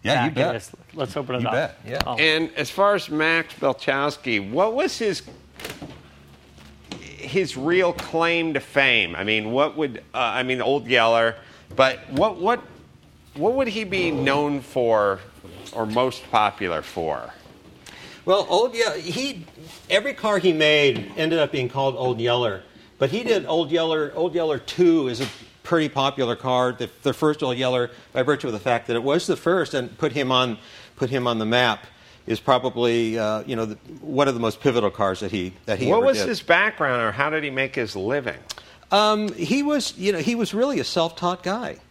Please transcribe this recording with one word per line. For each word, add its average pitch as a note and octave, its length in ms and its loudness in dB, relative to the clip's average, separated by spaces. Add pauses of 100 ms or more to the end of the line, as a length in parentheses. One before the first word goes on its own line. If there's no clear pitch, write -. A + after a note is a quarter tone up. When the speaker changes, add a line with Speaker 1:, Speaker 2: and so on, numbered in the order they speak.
Speaker 1:
Yeah, A#2+ 220 2
you A2+ 60 2
Speaker 2:
back - 60 -4
it D3 120 2
Speaker 1:
bet. B2+ 80 -4
Speaker 2:
is. - 140 -12 (220)
Let's D3 240 -6
open B2+ 200 -4
it A#2+ 40 -2
Speaker 1:
You A#2 60 0
Speaker 2:
up. A2 60 0
Speaker 1:
bet, C#3+ 240 -2 (100)
yeah. - 180 -6
Speaker 2:
Oh. - 120 -4
Speaker 3:
And D#3+ 380 2
as C#3+ 140 -4
far G3+ 240 4
as - 160 -2
Max D#3+ 460 0
Belchowski, C3+ 960 -2
what G3+ 240 0
was E4+ 240 -2
his, A3 240 -2 (1900)
his F3+ 400 -2
real F3 360 2
claim E3 600 -2
to C3+ 60 0
fame? A#2 560 2
I F2+ 80 -6
mean, G#2+ 280 0
what C#3 260 2
would, C#3+ 220 -4 (140)
uh, A#2 40 -6
I B2 260 0
mean, B2+ 180 -2
Old A#2+ 260 0
Yeller, A2+ 480 4 (400)
but C3 240 4 (120)
what, F3+ 260 0
what, A3+ 220 0 (760)
what F#3 180 0
would C4 140 0
he A3 160 -6
be F3+ 280 -2
known C#3+ 500 0
for G#2+ 580 2 (540)
or A2+ 120 -2
most A#2+ 460 -2
popular G2 500 0
for? C#2+ 500 -6 (960)
Speaker 1:
Well, F#3 240 2
Old A#3 260 2
Ye-, G3 260 0
he, G3+ 440 -6 (440)
every A3 240 2
car G#3+ 260 0
he F3 140 4
made D3 640 4
ended E3 220 0
up C#3+ 120 0
being B2+ 180 -2
called C3+ 260 -2
Old B2 240 -2
Yeller, A#2+ 440 0 (340)
but C3+ 120 0
he A3 140 -2
did G#3+ 220 0
Old D#3+ 260 0
Yeller. D#3+ 440 0
Old D#3+ 180 -2
Yeller D#3+ 260 0
Two E3 500 4
is A#2+ 120 -6
a B2+ 60 -2 (360)
pretty D#3 260 0
popular C3+ 460 0
car. B2+ 360 0
The, A2+ 180 -6 (140)
the C3 100 2
first D3+ 300 0
Old B2+ 140 -2
Yeller, B2+ 340 0 (220)
by B2+ 100 0
virtue C#3 240 0
of A#2 60 -2
the G#2 60 -6
fact A#2 280 0
that A#2 80 0
it A#2 80 0
was D3 240 2
the E3+ 80 2
first E3+ 380 0
and B2 240 -4
put D3+ 160 0
him C3 180 0
on, B2+ 260 2 (380)
put B2+ 140 -2
him B2 180 0
on A2+ 120 0
the A2 60 0
map, A#2 400 2 (400)
is A2 140 -2
probably, A#2 800 2
uh, G#2+ 260 -2
you A#2+ 100 -4
know, A2+ 100 -2
the, G#2+ 100 -8 (260)
one C#3+ 260 2
of C3+ 60 2
the A#2 60 -4
most A#2 200 -2
pivotal A#2 300 2
cars G2 300 -2
that G2 120 -6
he, F#2 220 -4 (120)
that G#2+ 120 -2
he B2+ 100 -2
Speaker 3:
What G3 100 4
Speaker 1:
ever A#3+ 100 2
Speaker 3:
was C4 100 4
Speaker 1:
did. G3 120 0
Speaker 3:
his G3 120 -4
background, D#3+ 600 2
or A2 80 0
how C#3 180 -2
did D#3 140 -2
he C#3+ 80 -6
make C3+ 240 -2
his A#2 200 -4
living? G2+ 440 -4 (520)
Speaker 1:
Um, G#3+ 420 2
he F#3 280 -2
was, D4 360 -2
you F#3+ 160 0
know, F3 60 -2
he G#3 140 0
was A#3 180 -2
really A#3+ 280 0
a B2+ 40 -2
self-taught F3 600 -2
guy. G#3 340 -6 (140)